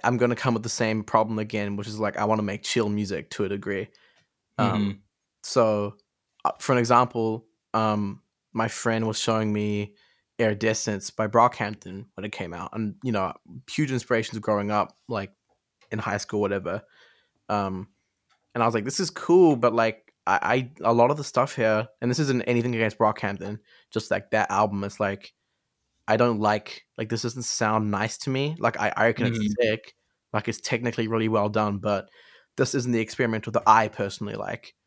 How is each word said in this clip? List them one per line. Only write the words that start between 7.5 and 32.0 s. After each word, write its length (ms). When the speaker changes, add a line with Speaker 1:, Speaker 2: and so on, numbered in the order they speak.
Speaker 1:
um, 480
my 140
friend 400
was 120
showing 320
me 440
Iridescence 680
by 180
Brockhampton 880
when 120
it 60
came 220
out. 200
And, 300
you 80
know, 220
huge 220
inspirations 480
growing 320
up, 260
like, 260
in 80
high 180
school, 240
whatever. 400
Um, 400
and 100
I 20
was 80
like, 120
"This 140
is 100
cool, 460
but, 180
like, 400
I, 440
I, 80
a 40
lot 180
of 60
the 60
stuff 320
here," 320
and 80
this 100
isn't 240
anything 320
against 220
Brockhampton, 640
just, 200
like, 200
that 200
album 320
is, 160
like, 340
I 80
don't 240
like, 460
like, 120
this 120
doesn't 220
sound 460
nice 280
to 120
me. 280
Like, 220
I, 160
I 100
reckon 200
it's 140
Speaker 2:
Mm-hmm. 200
Speaker 1:
sick. 340
Like, 160
it's 120
technically 480
really 200
well 200
done, 300
but 300